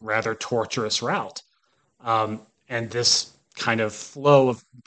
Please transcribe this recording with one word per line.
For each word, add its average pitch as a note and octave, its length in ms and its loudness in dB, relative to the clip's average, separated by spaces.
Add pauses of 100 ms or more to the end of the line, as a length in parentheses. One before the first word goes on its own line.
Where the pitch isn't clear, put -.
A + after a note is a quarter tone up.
rather A2 320 -2
torturous A2 680 -4
route. B2 400 -6 (600)
Um, A2 380 0 (280)
and A#2 200 -4
this - 440 0 (220)
kind A2+ 240 -2
of G#2+ 140 -2
flow C#3 560 4
of A#2 140 -4 (240)